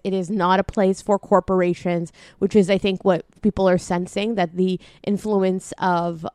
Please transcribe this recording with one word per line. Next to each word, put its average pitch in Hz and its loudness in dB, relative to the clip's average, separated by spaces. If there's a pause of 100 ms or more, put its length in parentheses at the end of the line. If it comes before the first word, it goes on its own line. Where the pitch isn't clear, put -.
It 190 -4
is 185 -4
not 185 2
a 196 0
place 190 0
for 202 0
corporations, 180 0 (280)
which 196 -2
is, 190 6
I 196 2
think, 190 -2
what 185 2 (160)
people 190 2
are 180 4
sensing, 185 -4
that 175 -2
the 185 0 (240)
influence 190 -2
of, 170 -2